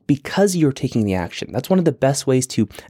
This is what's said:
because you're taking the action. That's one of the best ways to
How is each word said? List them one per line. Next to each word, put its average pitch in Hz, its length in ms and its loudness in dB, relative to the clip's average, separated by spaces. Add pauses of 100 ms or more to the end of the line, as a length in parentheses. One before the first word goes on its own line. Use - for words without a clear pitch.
because 185 480 0
you're 151 160 2
taking 120 320 -2
the 101 100 0
action. - 380 -6
That's 123 180 -6
one 190 100 4
of 170 60 0
the 156 60 4
best 135 340 0
ways 131 220 2
to - 220 -2 (200)